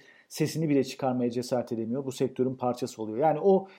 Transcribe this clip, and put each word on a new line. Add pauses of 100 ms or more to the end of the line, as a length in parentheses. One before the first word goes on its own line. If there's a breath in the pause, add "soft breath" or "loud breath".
(280 loud breath)
sesini
bile
çıkarmaya
cesaret
edemiyor.
Bu
sektörün
parçası
oluyor.
Yani
o (100)